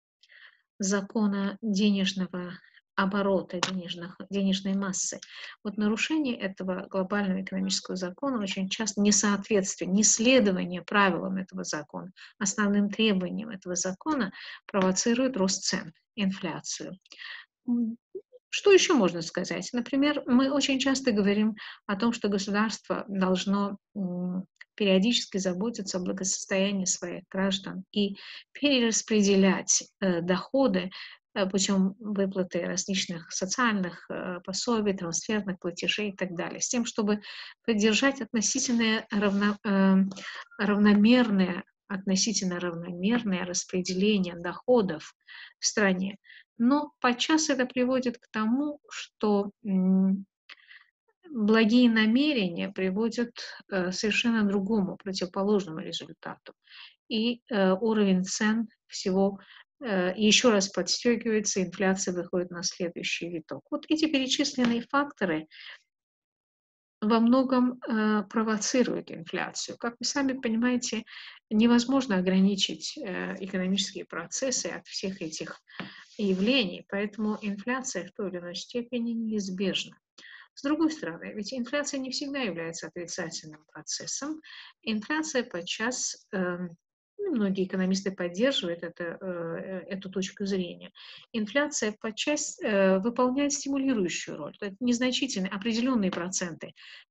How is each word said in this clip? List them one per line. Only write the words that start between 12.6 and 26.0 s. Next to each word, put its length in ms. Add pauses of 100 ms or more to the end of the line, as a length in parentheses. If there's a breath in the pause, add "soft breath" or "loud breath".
требованиям 640
этого 240
закона 560 (360 loud breath)
провоцирует 680
рост 260
цен, 300 (220)
инфляцию. 800 (720 loud breath)
М, 300 (520)
что 240
еще 220
можно 280
сказать? 500
Например, 540
мы 240
очень 280
часто 340
говорим 420 (320 loud breath)
о 100
том, 160
что 160
государство 800
должно, 680 (180)
м, 500 (300)
периодически 640
заботиться 600
о 20